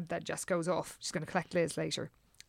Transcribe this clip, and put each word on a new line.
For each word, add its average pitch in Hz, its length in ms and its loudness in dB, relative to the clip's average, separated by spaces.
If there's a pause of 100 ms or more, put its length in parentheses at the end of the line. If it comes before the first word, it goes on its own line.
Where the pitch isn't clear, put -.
then 170 160 -2
Jess - 220 -4
goes 170 220 2
off. - 320 0
She's - 120 -6
gonna 160 140 -2
collect - 260 0
Liz 165 240 4
later. 156 340 -2 (380)